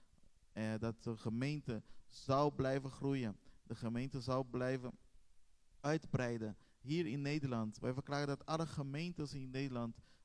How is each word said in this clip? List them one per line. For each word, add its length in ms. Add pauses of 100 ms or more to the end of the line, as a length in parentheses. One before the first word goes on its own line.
(520)
eh, 280
dat 240
de 140
gemeente 640 (240)
zal 440
blijven 380
groeien. 480 (260)
De 120
gemeente 460
zal 220
blijven 480 (880)
uitbreiden 800 (220)
hier 260
in 160
Nederland. 580
Wij 140
verklaren 340
dat 180
alle 200
gemeentes 680
in 160
Nederland 460 (300)